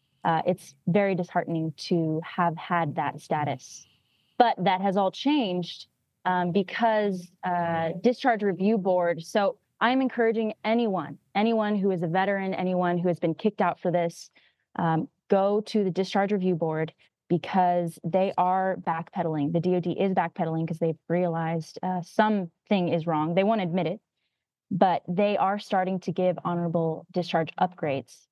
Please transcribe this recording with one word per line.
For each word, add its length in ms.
uh, 220
it's 300
very 280
disheartening 600
to 460
have 340
had 380
that 260
status. 680
But 260
that 180
has 160
all 140
changed, 760
um, 260
because, 800
uh, 460
Discharge 420
Review 340
Board, 460
so 340
I'm 200
encouraging 520
anyone, 540
anyone 400
who 160
is 120
a 40
veteran, 460
anyone 440
who 100
has 120
been 140
kicked 280
out 180
for 120
this, 380
um, 320
go 320
to 220
the 80
Discharge 400
Review 240
Board 380
because 760
they 340
are 480
backpedaling. 680
The 60
D 160
O 40
D 120
is 220
backpedaling 540
'cause 120
they've 180
realized, 720
uh, 200
something 880
is 180
wrong. 280
They 80
won't 180
admit 260
it, 140
but 360
they 300
are 220
starting 420
to 100
give 320
honorable 680
discharge 460
upgrades. 760